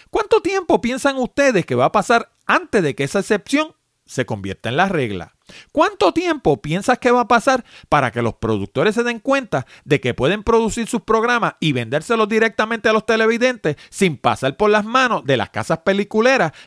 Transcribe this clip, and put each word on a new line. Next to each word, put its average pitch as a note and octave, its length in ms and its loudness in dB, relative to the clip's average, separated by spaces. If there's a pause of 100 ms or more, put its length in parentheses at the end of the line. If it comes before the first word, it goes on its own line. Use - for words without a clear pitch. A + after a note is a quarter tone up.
¿cuánto G#4+ 320 0
tiempo F4+ 400 -2
piensan C4+ 380 -2
ustedes B3 480 0
que C3 80 -4
va B2 120 2
a D#3+ 60 0
pasar A3+ 380 0 (160)
antes C4 360 0
de C#3 120 -2
que C#3 100 -4
esa E3+ 140 -2
excepción C4+ 560 -2 (320)
se - 180 -4
convierta G2 460 -8
en C3 80 -4
la F#3+ 100 2
regla? A2+ 460 -4 (360)
¿Cuánto F4+ 440 0
tiempo D#4 480 -2
piensas F#3+ 360 -2
que B3 120 0
va B3 120 2
a G#3+ 60 -6
pasar B3 360 2 (240)
para C3 240 2
que A#2+ 100 -4
los A2 120 -2
productores A2+ 600 -2
se A#3 80 0
den A#3+ 160 -4
cuenta B3+ 480 -2 (180)
de C#3+ 160 0
que A#2+ 140 -2
pueden F#3 300 0
producir A3+ 420 0
sus - 160 -4
programas A3+ 580 0
y D#3 120 0
vendérselos D3+ 560 -2
directamente A3 600 0
a A3 40 4
los A3 120 0
televidentes A3+ 720 0 (140)
sin F3 260 0
pasar C3 400 -2
por G#3 140 2
las G#3 140 2
manos A3+ 400 0
de C3 120 2
las G#2 140 -2
casas C3 280 -4
peliculeras, G#3 760 0 (140)